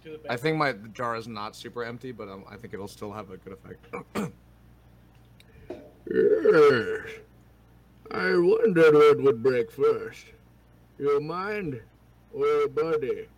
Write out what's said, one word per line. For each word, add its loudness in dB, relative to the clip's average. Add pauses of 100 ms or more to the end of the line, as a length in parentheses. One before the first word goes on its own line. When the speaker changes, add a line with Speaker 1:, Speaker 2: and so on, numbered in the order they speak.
Speaker 1:
Do -18
the -16
Bane. -20
Speaker 2:
I -4
think -2
my 0 (200)
jar -4
is -12
not -12
super -12
empty, -12
but, -14
um, -16
I -18
think -16
it'll -12
still -14
have -14
a -16
good -18
effect. -20 (280)
<clears throat> -6 (1800)
Speaker 3:
Yes. 4 (1040)
I -2
wondered 4
what 8
would 2
break 0
first. -2 (720)
Your 0
mind -8 (520)
or -4
your 0
body? -4